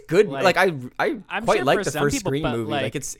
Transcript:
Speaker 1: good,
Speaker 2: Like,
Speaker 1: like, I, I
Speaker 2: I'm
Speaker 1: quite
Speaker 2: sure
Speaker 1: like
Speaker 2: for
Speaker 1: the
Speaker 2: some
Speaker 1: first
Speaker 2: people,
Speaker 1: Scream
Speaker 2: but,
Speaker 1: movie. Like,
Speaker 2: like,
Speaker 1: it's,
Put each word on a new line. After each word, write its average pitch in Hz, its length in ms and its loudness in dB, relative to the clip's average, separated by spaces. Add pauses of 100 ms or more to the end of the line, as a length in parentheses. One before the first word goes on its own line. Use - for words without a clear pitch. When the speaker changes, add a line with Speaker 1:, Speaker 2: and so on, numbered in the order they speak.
Speaker 1:
good, 190 200 4
Speaker 2:
Like, 135 160 -2
Speaker 1:
like, 127 140 4
I, 180 160 2 (240)
I 220 200 -2 (120)
Speaker 2:
I'm 202 160 -6
Speaker 1:
quite - 100 4
Speaker 2:
sure - 80 -2
Speaker 1:
like 214 140 4
Speaker 2:
for 196 60 -4
Speaker 1:
the 170 60 -2
Speaker 2:
some 151 120 -2
Speaker 1:
first 143 140 2
Speaker 2:
people, 190 140 -4
Speaker 1:
Scream 139 120 0
Speaker 2:
but, 156 140 -2
Speaker 1:
movie. 117 140 -4
Like, 143 120 -2
Speaker 2:
like, 120 140 -6
Speaker 1:
it's, - 240 -8